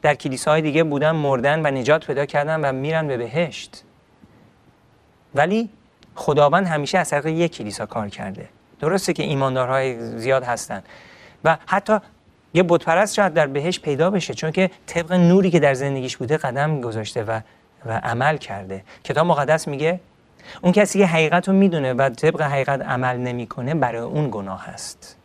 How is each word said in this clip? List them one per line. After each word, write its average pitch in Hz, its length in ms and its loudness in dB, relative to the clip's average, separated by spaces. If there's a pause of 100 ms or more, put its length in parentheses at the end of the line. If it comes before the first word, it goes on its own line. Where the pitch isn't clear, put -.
در 147 120 4
کلیساهای 151 480 0
دیگه 156 220 2
بودن، 151 260 0
مردن 143 560 0
و 139 40 2
نجات 139 360 0
پیدا 143 200 -2
کردن 151 340 -2
و 139 120 0
می‌رن 151 360 -2
به 131 80 -2
بهشت، 123 640 -6 (1500)
ولی 196 360 2 (440)
خداوند 165 520 4
همیشه 156 320 0
از 165 120 0
طریق 147 160 -2
یک 160 300 0
کلیسا 104 300 -8
کار 104 220 -6
کرده. 95 400 -12 (320)
درسته 180 320 0
که 160 100 -4
ایماندارهای 131 960 -2
زیاد 127 260 0
هستن 113 380 -6 (640)
و 156 120 4 (100)
حتی 202 320 2 (560)
یه 170 80 6
بتپرست 170 520 2
شاید 190 200 2
در 156 120 4
بهشت 143 360 -4
پیدا 151 280 0
بشه، 170 240 -2
چون 160 160 -6
که 185 200 0 (160)
طبق 170 260 -4
نوری 180 380 6
که 160 100 4
در 143 140 4
زندگیش 131 420 -4
بوده 131 200 -2
قدم 143 440 -2
گذاشته 113 440 -6
و، 113 160 -4 (460)
و 113 180 -4
عمل 123 320 0
کرده. 95 480 -12 (200)
کتاب 156 220 0
مقدس 156 420 2
میگه 156 320 -2 (600)
اون 180 100 4
کسی 196 260 4
که 196 80 6
حقیقت 165 420 2
رو 190 60 4
می‌دونه 165 380 4
و 135 160 2
طبق 151 320 0
حقیقت 139 420 -2
عمل 127 340 -2
نمی‌کنه، 123 580 -6
برای 120 280 -2
اون 143 280 -2
گناه 98 360 -10
هست. - 580 -16